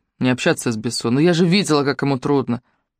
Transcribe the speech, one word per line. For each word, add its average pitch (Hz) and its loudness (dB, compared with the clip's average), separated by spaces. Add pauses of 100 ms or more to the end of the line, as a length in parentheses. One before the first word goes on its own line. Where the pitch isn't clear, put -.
(200)
не 127 0
общаться 135 0
с 110 -4
Бесо, 117 -4
но 127 2
я 175 4
же 165 2
видела, 156 2
как 131 -2
ему 139 0
трудно. 127 -2 (380)